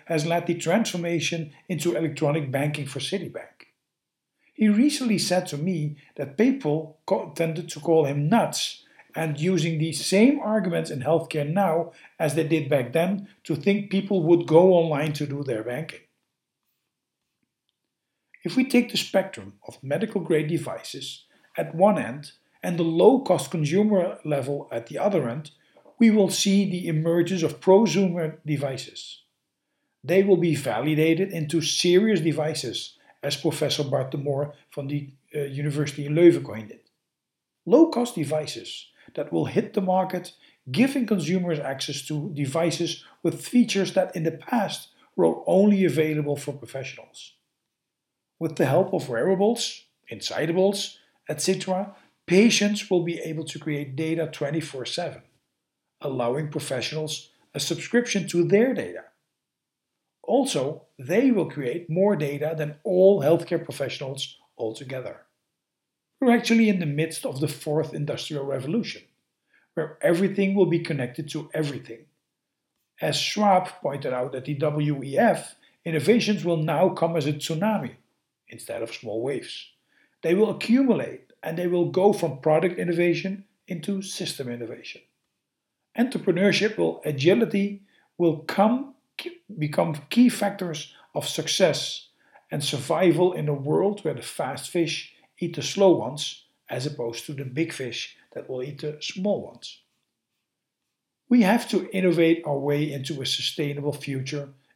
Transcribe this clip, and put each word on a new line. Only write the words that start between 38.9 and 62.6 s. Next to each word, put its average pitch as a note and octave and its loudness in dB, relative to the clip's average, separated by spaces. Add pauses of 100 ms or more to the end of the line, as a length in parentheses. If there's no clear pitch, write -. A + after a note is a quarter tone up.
that D3+ -6
will D#3 0
hit F#3 -2
the G3 -2
market, F#3 -2 (400)
giving B3+ 2
consumers F3 0
access C3+ -6
to D3 -6
devices D#3+ -2 (180)
with - -4
features G3+ 2
that F#3 0
in E3 -4
the D#3+ 0
past - -4 (300)
were E3+ 2
only F#3+ 6
available D3+ 2
for C#3 -8
professionals. - -14 (1080)
With D#3 -4
the D3 2
help F#3 2
of C#3 -4
wearables, F#3 0 (240)
inside-enables, E3+ -2 (300)
et D3+ -6
cetera, F#3+ -2 (320)
patients G#3 4
will F3 2
be E3+ -4
able D#3+ -6
to - -10
create C#3+ -6
data D#3+ -2
twenty-four D3 -6
seven, - -8 (760)
allowing C3+ -4
professionals D3 -6 (220)
a D3+ -8
subscription G#3 -2
to E3+ 2
their A3 4
data. F2+ -8 (1200)
Also, D3 0 (140)
they G3 2
will E3+ 0
create C#3+ -6
more F#3+ 2
data D3 -4
than D3 -6